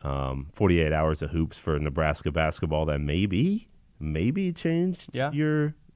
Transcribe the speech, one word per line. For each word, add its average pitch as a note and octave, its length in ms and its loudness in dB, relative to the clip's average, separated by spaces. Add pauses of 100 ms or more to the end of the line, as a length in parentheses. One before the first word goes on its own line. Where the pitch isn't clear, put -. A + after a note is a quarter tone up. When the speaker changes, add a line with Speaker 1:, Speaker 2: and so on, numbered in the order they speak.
Speaker 1:
um, C#2 500 -4
forty-eight E2+ 400 4
hours D#2 300 2
of D#2 80 -6
hoops D#2+ 260 -2
for D#2 220 -2
Nebraska D2+ 520 0
basketball D#2 540 0
that D2 160 0
maybe, G2 680 0 (320)
maybe A#2+ 540 -2
changed E3+ 580 -2
Speaker 2:
Yeah. C3+ 200 -4
Speaker 1:
your D3+ 420 0 (220)